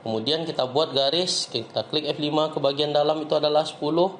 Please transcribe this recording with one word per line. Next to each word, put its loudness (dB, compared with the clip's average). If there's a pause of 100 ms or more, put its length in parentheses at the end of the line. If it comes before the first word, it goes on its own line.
Kemudian -2
kita -2
buat 0
garis, 0
kita -4
klik -2
F -4
lima, 0
ke -4
bagian 0
dalam 4
itu -4
adalah 2
sepuluh. 0